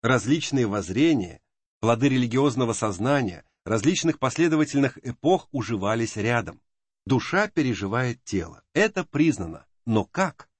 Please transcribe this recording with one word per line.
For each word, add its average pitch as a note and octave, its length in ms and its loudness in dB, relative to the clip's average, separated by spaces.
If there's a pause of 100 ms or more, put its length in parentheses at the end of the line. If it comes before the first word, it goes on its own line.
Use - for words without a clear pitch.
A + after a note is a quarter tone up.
Различные B2+ 640 0
воззрения, G2 720 0 (380)
плоды A#2 280 2
религиозного B2+ 680 2
сознания G#2+ 720 -2 (200)
различных D3 540 0
последовательных D3 840 0
эпох D3 480 0
уживались A2 680 -2
рядом. A#2 440 -2 (460)
Душа F3 400 2
переживает A#2+ 760 -2
тело. E2 400 -6 (120)
Это F#3+ 300 0
признано. A2 600 -2 (220)
Но A2 180 2
как? - 540 -4